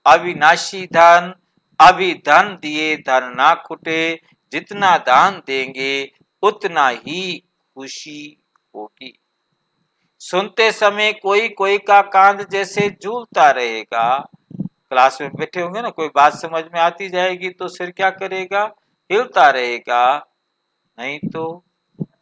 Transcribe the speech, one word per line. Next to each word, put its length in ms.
अविनाशी 800
धन, 480
अभी 340
धन 480
दिए 360
धन 400
ना 160
खुटे, 680
जितना 460
दान 500
देंगे 640
उतना 460
ही 520
खुशी 680
होगी। 440
सुनते 520
समय 420
कोई 360
कोई 280
का 240
कांध 480
जैसे 400
झूलता 600
रहेगा। 800
क्लास 600
में 140
बैठे 260
होंगे 200
ना, 80
कोई 260
बात 180
समझ 300
में 80
आती 280
जाएगी 400
तो 180
सिर 240
क्या 180
करेगा? 680
हिलता 380
रहेगा, 760
नहीं 200
तो 340